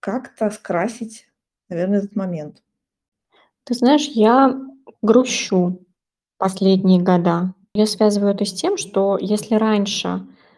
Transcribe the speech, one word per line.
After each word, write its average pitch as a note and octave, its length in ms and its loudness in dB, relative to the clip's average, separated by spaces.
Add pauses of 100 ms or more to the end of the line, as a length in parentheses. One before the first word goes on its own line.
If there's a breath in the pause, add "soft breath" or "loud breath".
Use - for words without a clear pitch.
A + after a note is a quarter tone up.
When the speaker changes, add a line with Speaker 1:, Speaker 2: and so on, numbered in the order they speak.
Speaker 1:
как-то A3+ 500 -6
скрасить, G#3+ 800 -8 (420)
наверное, F#3 300 0
этот G3+ 160 -8
момент. E3+ 460 -8 (1040)
Speaker 2:
Ты A#3+ 80 -4
знаешь, C#4+ 400 2
я B3 400 4 (480)
грущу G#3 800 0 (580)
последние F#3+ 640 2
года. F3 520 0 (200)
Я G#3+ 120 2
связываю G3+ 480 2
это G3+ 120 -2
с - 80 -8
тем, F#4 240 -4
что G3 420 -2
если G#3 360 -2
раньше G3+ 680 -2 (320 soft breath)